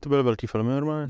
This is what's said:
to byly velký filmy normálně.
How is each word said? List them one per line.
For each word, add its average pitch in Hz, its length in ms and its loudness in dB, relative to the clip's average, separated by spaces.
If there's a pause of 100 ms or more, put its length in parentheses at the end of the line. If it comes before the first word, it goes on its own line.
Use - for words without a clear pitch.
to 143 80 -8
byly 139 140 4
velký 117 240 0
filmy 110 240 -2
normálně. 151 380 -2